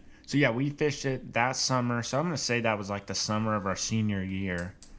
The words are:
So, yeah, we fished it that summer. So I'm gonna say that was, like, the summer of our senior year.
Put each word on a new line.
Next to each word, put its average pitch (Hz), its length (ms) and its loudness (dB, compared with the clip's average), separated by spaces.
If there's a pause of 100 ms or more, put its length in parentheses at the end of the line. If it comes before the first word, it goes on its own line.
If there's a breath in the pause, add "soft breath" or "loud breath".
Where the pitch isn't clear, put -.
(260 loud breath)
So, 135 140 0
yeah, 135 100 6
we 135 220 0
fished 143 340 -2
it 131 280 -4
that 123 220 2
summer. 120 460 2
So 127 160 -2
I'm 156 80 2
gonna 170 120 -2
say 120 240 0
that 113 180 4
was, 98 100 -6
like, 101 160 -4
the 113 80 -6
summer 110 420 0
of 98 120 -2
our 92 80 0
senior 104 480 0
year. 95 500 -2 (260 loud breath)